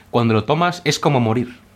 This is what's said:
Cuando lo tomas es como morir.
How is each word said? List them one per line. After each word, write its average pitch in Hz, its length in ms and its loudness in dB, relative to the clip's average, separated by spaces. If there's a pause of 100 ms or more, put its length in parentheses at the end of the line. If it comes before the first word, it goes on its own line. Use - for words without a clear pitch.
Cuando 117 240 2
lo 107 100 2
tomas 170 420 -2
es 151 140 -2
como 143 200 0
morir. 120 400 -2 (160)